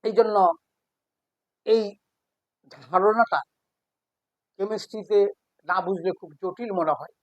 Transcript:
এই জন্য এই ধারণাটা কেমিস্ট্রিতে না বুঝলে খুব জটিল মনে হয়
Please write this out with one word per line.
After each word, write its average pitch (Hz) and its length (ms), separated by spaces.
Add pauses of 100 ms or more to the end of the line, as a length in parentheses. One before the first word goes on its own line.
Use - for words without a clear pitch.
এই 220 120
জন্য 220 160 (1400)
এই 226 100 (920)
ধারণাটা 202 640 (1160)
কেমিস্ট্রিতে 208 640 (500)
না 180 80 (100)
বুঝলে 185 320
খুব 170 100 (120)
জটিল 202 380
মনে 156 200
হয় - 240